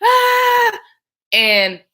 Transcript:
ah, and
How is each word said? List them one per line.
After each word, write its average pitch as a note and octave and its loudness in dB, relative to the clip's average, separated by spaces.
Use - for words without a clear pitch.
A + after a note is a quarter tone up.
ah, B4 0
and G3+ 0